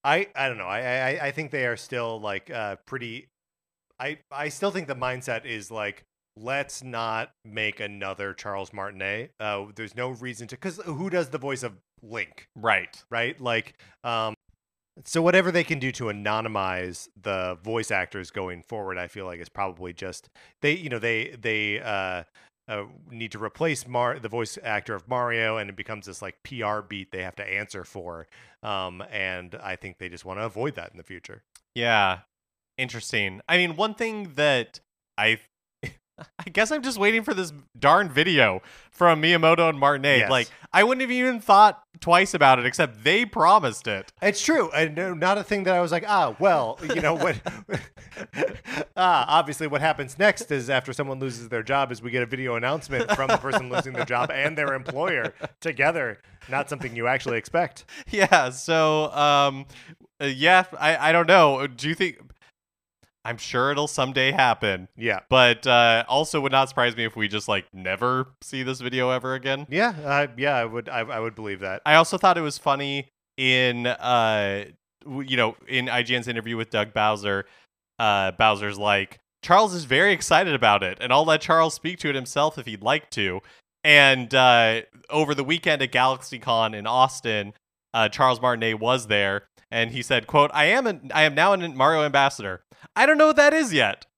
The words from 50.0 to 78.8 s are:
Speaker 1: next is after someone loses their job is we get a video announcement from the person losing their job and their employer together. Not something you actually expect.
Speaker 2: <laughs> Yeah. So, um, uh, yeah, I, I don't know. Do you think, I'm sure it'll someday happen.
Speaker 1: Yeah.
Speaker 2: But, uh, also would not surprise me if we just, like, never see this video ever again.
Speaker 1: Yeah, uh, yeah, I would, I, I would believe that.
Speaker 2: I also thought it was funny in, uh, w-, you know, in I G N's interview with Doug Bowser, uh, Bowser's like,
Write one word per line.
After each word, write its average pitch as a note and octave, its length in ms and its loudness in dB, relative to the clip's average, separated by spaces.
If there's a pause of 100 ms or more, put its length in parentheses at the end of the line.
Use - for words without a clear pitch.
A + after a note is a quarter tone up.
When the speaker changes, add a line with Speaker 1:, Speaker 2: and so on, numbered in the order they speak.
Speaker 1:
next G#3 320 0
is C3 200 -4
after C3 220 -2
someone C3+ 260 -6
loses A#2 320 -10
their A#2 120 -4
job C3 300 -2
is G#2+ 80 -12
we A#2+ 100 -12
get B2 120 -2
a A#2 40 -2
video B2+ 300 -6
announcement B2+ 560 -4
from C3+ 160 -2
the C#3 80 2
person C3 340 -4
losing C3+ 220 -4
their B2 140 -6
job B2+ 240 -2
and D3 260 -4
their C#3+ 180 -2
employer C3+ 600 -4 (260)
together. C#3 580 -2 (300)
Not C3+ 220 -4
something B2+ 260 -8
you A#2 100 -2
actually B2 320 -2
expect. - 460 -4 (120)
Speaker 2:
<laughs> - 140 -16
Yeah. F3+ 400 4
So, D#3 600 0
um, C#3+ 540 2 (540)
uh, C#3+ 60 -4
yeah, D#3+ 380 4 (140)
I, D3+ 320 2
I - 20 4
don't E3+ 140 4
know. D3 400 6
Do B2+ 220 -8
you E3 60 -2
think, F3 240 -4 (1080)
I'm A#2 120 -8
sure C3 340 -2
it'll D3 160 -2
someday C3 420 0
happen. A2 560 2 (100)
Speaker 1:
Yeah. G#2+ 320 -2
Speaker 2:
But, B2 380 6
uh, A#2+ 420 6
also D3 320 0
would C3+ 120 -2
not C3+ 160 4
surprise A#2+ 280 0
me A#2 80 -4
if A2 120 -6
we A2 100 -2
just, G2+ 220 -6
like, G2 260 -2
never A#2+ 540 -2 (120)
see C3 220 -10
this B2+ 180 -6
video B2+ 300 -2
ever B2+ 240 -2
again. C3+ 340 -4
Speaker 1:
Yeah, G3 260 0 (100)
uh, C#3+ 220 0 (100)
yeah, C#3 180 0
I A#2+ 100 0
would, A2+ 240 -8
I, A#2+ 120 -4
I A2+ 180 -6
would A2 160 -6
believe G2+ 240 -10
that. F#2+ 260 -8
Speaker 2:
I D3+ 120 8
also E3 220 6
thought F3+ 200 4
it E3 40 -2
was D3 140 -4
funny C#3 520 -2 (280)
in, B2+ 520 2
uh, G#2+ 800 2 (360)
w-, C3+ 260 -10
you C3 80 0
know, A2+ 200 2 (100)
in B2+ 220 -2
I B2 160 0
G B2 100 -2
N's A#2+ 140 -4
interview A#2 280 -6
with A2+ 140 -6
Doug G#2+ 240 -2
Bowser, G#2 520 0 (520)
uh, G2+ 320 2
Bowser's G#2 480 0
like, G2+ 400 0 (240)